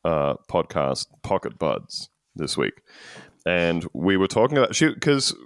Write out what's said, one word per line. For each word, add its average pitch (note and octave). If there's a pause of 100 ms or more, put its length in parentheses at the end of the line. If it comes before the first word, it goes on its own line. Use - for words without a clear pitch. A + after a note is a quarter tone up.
uh, D2 (140)
podcast, D2 (140)
Pocket -
Buds, C2 (240)
this D2+
week. B1 (680)
And E2+
we F#2+
were F#2+
talking C3+
about, B2
she, D3+
'cause C#3 (100)